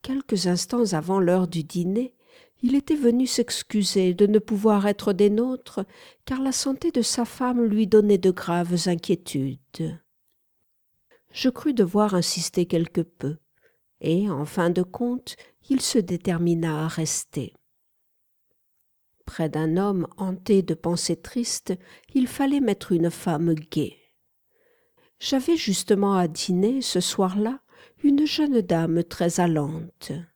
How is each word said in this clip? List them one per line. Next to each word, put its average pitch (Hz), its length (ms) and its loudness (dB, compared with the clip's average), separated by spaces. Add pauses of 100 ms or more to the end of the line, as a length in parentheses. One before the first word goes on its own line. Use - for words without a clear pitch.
Quelques 233 460 -4
instants 190 460 0
avant 175 260 0
l'heure 180 300 2
du 165 160 -4
dîner, 190 500 -4 (460)
il 254 120 0
était 285 220 0
venu 247 320 4
s'excuser 196 880 0
de 202 140 4
ne 208 120 4
pouvoir 208 480 2
être 208 240 -2
des 202 180 4
nôtres, 233 520 -2 (420)
car 262 180 -6
la 269 120 0
santé 277 380 -2
de 247 100 2
sa 233 240 -2
femme 247 400 0
lui 214 200 2
donnait 208 320 6
de 185 140 4
graves 175 560 -2
inquiétudes. 160 1120 -4 (1300)
Je - 160 0
crus 262 260 -2
devoir 208 400 2
insister 175 520 -2
quelque 170 340 -2
peu, 156 360 -8 (600)
et, 185 300 0
en 147 160 -4
fin 170 240 0
de 175 140 0
compte, 240 520 -6 (320)
il 269 140 2
se - 160 -2
détermina 170 880 0
à - 20 -2
rester. - 680 -6 (1700)
Près 160 240 -4
d'un 160 280 0
homme 196 300 0 (100)
hanté 190 440 0
de 170 140 -4
pensées 170 400 -2
tristes, - 580 -6 (400)
il 254 140 2
fallait 277 320 0
mettre 208 320 0
une 170 180 2
femme 165 440 0
gaie. 151 440 -4 (1200)
J'avais 277 380 0
justement 196 580 0
à 180 120 2
dîner, 190 540 0
ce - 180 -2
soir-là, 208 640 -2 (420)
une 285 220 4
jeune 294 360 2
dame 165 420 0
très - 360 -2
allante. 160 720 -2 (240)